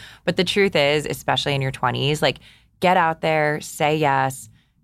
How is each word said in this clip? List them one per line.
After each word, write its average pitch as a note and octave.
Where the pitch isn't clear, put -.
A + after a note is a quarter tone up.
But -
the F#3
truth G3
is, D3
especially C#3
in C3+
your C3+
twenties, C3
like, C3+
get F#3
out E3
there, D#3
say D3+
yes, C3+